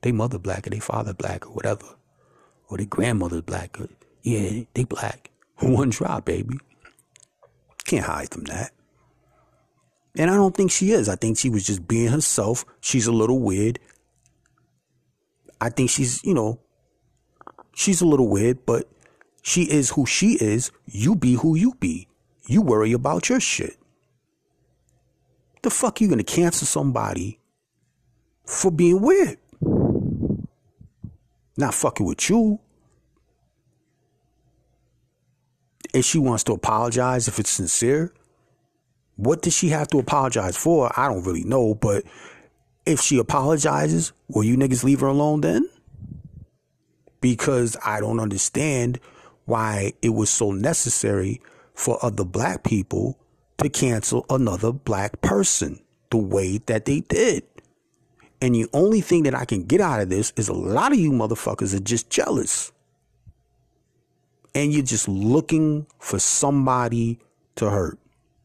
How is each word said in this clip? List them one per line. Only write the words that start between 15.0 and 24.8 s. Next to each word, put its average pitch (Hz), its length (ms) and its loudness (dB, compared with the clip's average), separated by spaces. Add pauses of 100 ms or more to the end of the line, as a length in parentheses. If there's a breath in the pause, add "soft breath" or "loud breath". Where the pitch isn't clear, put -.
I 117 100 -2
think 127 200 0
she's, 127 340 -4
you 196 100 2
know, 113 260 -2 (1120)
she's 180 260 0
a 180 60 4
little 139 220 4
weird, 110 380 0
but 117 220 0 (540 soft breath)
she - 200 0
is 147 280 0
who 135 160 0
she - 280 2
is. 110 360 0 (160)
You 120 280 0
be 127 200 4
who 156 200 2
you 220 200 2
be. - 340 -4 (380)
You 185 160 4
worry 110 300 4
about 139 360 0
your 254 120 2
shit. - 360 -4 (1900)